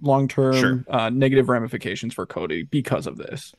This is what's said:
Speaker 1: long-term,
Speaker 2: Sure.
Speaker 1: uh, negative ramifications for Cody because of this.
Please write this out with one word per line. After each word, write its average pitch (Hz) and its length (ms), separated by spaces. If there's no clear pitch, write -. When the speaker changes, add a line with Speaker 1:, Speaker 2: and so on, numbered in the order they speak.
Speaker 1:
long-term, 135 540
Speaker 2:
Sure. 127 320
Speaker 1:
uh, 113 220
negative 131 400
ramifications 113 640
for 92 140
Cody 85 360
because - 440
of 65 100
this. - 420